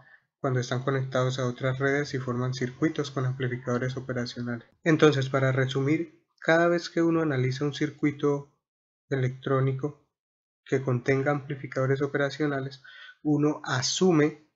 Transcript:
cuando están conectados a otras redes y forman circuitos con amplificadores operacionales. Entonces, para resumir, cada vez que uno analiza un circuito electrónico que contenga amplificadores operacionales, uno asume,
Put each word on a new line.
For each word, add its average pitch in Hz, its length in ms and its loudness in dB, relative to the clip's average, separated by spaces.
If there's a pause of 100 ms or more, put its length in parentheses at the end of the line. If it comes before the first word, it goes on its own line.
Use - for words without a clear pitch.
(400)
cuando 127 200 0
están 123 240 -4
conectados 131 540 -2
a 131 80 -2
otras 131 320 -2
redes 139 380 0
y 127 40 -2
forman 127 340 -4
circuitos 143 580 -2
con 127 140 -2
amplificadores 127 680 -2
operacionales. 120 720 -6 (160)
Entonces, 151 460 4
para 135 220 2
resumir, 135 680 0 (200)
cada 165 280 4
vez 175 220 0
que 170 140 0
uno 165 180 2
analiza 131 420 0
un 143 120 -2
circuito 143 760 -2 (580)
electrónico 135 960 -2 (580)
que 131 160 0
contenga 135 500 2
amplificadores 135 680 -2
operacionales, 139 800 -2 (400)
uno 147 440 2
asume, 151 920 2